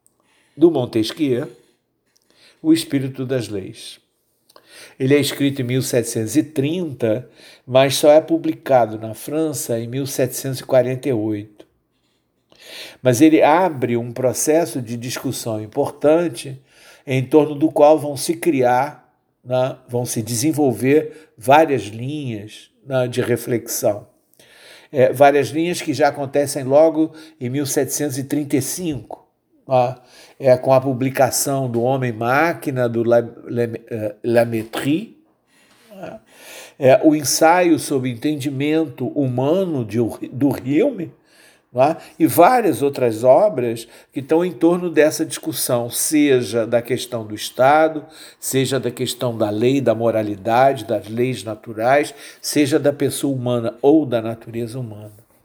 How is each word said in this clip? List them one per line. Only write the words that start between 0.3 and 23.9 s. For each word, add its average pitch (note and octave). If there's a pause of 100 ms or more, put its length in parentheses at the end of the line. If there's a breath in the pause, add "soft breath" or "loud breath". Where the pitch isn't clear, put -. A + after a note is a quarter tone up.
do E3
Montesquieu, B2+ (1120 soft breath)
O D#3+
Espírito C3+
das A#2+
Leis. - (1000 loud breath)
Ele C3+
é D3
escrito C#3
em B2
mil B2+
setecentos A2+
e D#3
trinta, C3+ (360 loud breath)
mas C3+
só D3+
é D3+
publicado C#3+
na A2
França D3
em A#2
mil C3
setecentos C3
e -
quarenta C3
e C3
oito. G#2+ (1400 loud breath)
Mas B2+
ele D#3+
abre C#3+
um A#2+
processo C#3
de A#2
discussão A#2
importante C#3 (480 soft breath)
em C3
torno D3+
do D#3
qual D3
vão C#3+
se E3
criar, C3+ (320)
né, B2+ (100)
vão A#2+
se A#2
desenvolver C3+
várias C3+
linhas, A2+ (160)
né, C3
de B2
reflexão. A#2 (840 loud breath)